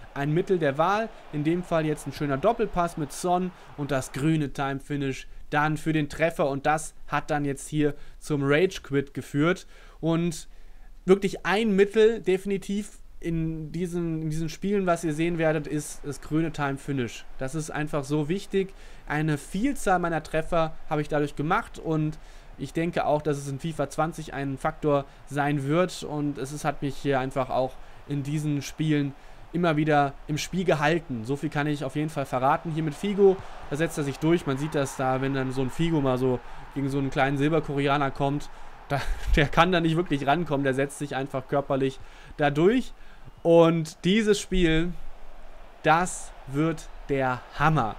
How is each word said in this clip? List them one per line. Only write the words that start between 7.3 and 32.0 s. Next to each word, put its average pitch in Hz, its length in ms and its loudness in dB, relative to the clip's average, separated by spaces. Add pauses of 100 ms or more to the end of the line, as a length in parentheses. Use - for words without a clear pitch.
dann 147 120 0
jetzt 139 240 -4
hier 147 280 2 (240)
zum 143 240 -2
Rage-Quit 143 720 2
geführt. 147 500 0 (340)
Und 165 480 -2 (580)
wirklich 196 420 2
ein 202 280 2
Mittel 214 460 6
definitiv 196 760 -2 (200)
in 160 520 -4
diesen, 170 500 -4
in 160 80 -4
diesen 156 180 -2
Spielen, 196 380 0
was 170 180 2
ihr 156 120 0
sehen 165 240 0
werdet, 160 260 2
ist - 400 -6
das 143 160 -8
grüne 156 300 0
Time-Finish. 139 720 -4 (140)
Das 131 160 -4
ist 156 160 -6
einfach 151 320 -2
so 147 260 0
wichtig. 190 460 -2 (320)
Eine 151 320 0
Vielzahl 208 580 0
meiner 165 240 0
Treffer 160 540 0 (120)
habe 151 140 0
ich 147 60 -4
dadurch 147 280 0
gemacht 185 440 -2
und 156 400 -2 (420)
ich 139 120 -8
denke 170 320 -2
auch, 147 160 2
dass 147 160 0
es 143 100 -10
in 139 100 -4
fifa 156 320 -4
zwanzig 156 440 -4
ein 139 240 -4
Faktor 147 480 0 (220)
sein 143 380 0
wird 170 380 2
und 147 340 -4
es 135 140 -6
ist, 151 140 -6
hat 143 160 -2
mich 139 160 -2
hier 139 200 2
einfach 131 320 0
auch 127 220 2 (380)
in 143 120 -2
diesen 147 400 -2
Spielen 147 520 0 (400)
immer 170 240 2
wieder 147 360 4 (140)
im 151 100 -2
Spiel 175 280 -4
gehalten. 151 580 2
So 139 140 -2
viel 156 120 -4
kann 147 180 0
ich 143 180 -2
auf 135 100 -6
jeden 151 140 0